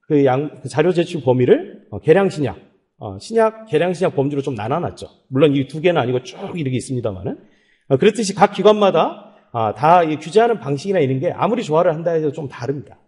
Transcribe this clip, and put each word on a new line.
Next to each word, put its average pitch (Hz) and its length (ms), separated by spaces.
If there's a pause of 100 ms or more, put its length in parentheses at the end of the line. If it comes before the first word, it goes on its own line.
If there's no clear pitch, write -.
그 143 240
양, 135 360
그 127 80
자료 160 220
제출 170 300
범위를, 127 680
어, 101 80
개량 185 300
신약, 139 280 (400)
어, 98 220
신약, 220 480
개량 170 260
신약 165 220
범주로 139 260
좀 135 140
나눠놨죠. 113 520 (220)
물론 139 260
이 135 120
두 156 140
개는 170 200
아니고 123 220
쭉 - 140 (180)
이렇게 131 220
있습니다만은. 113 600 (520)
어, 233 80
그렇듯이 208 380
각 202 160
기관마다, 202 800 (200)
아, 110 200
다 165 300
이 156 140
규제하는 214 420
방식이나 143 400
이런 135 200
게 165 120
아무리 208 320
조화를 165 300
한다 165 180
해도 156 200
좀 143 180
다릅니다. 131 480 (100)